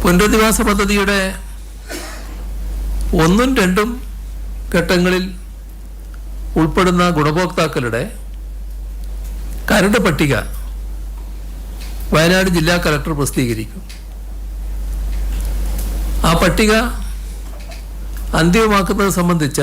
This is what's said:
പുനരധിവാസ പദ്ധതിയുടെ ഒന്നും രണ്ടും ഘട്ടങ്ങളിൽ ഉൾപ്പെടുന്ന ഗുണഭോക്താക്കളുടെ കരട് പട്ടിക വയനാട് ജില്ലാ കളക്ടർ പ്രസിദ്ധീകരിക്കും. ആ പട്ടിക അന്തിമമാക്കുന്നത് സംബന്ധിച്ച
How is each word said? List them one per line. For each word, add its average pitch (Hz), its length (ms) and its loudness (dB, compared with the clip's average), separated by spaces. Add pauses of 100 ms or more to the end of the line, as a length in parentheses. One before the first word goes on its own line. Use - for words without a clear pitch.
പുനരധിവാസ 208 540 6 (100)
പദ്ധതിയുടെ 202 540 2 (2000)
ഒന്നും 208 260 6 (100)
രണ്ടും 196 300 4 (880)
ഘട്ടങ്ങളിൽ 180 480 2 (1400)
ഉൾപ്പെടുന്ന 180 440 4 (140)
ഗുണഭോക്താക്കളുടെ 151 840 0 (1700)
കരട് 208 360 4
പട്ടിക 147 280 4 (1800)
വയനാട് 185 440 6
ജില്ലാ 165 180 4 (100)
കളക്ടർ 151 320 0
പ്രസിദ്ധീകരിക്കും. 127 640 -2 (2500)
ആ - 20 4 (100)
പട്ടിക 208 320 4 (1700)
അന്തിമമാക്കുന്നത് 196 760 4
സംബന്ധിച്ച 170 460 2